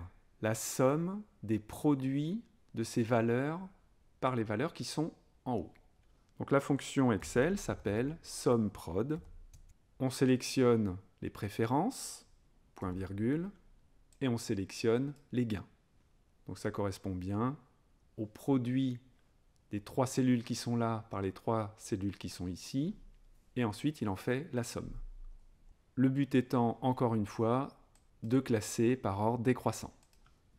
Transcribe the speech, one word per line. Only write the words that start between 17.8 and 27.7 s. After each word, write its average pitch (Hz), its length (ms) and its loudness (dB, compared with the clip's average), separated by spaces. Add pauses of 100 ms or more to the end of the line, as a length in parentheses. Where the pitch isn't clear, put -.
au 110 100 -4
produit 127 720 0 (720)
des 104 100 -4
trois - 260 0
cellules 127 380 4
qui 123 100 -4
sont 120 220 -2
là 113 340 0
par 98 120 -4
les 95 100 0
trois 110 460 -2
cellules 98 400 -4
qui 95 100 -8
sont 90 200 -6
ici, 135 480 -4 (600)
et 123 80 0
ensuite 147 380 -2
il 107 60 0
en 92 80 0
fait 127 360 -2
la 120 120 -2
somme. - 260 -8 (1040)
Le 131 140 4
but 135 260 2
étant, 123 480 4
encore 127 320 2
une 104 120 2
fois, 120 420 0 (540)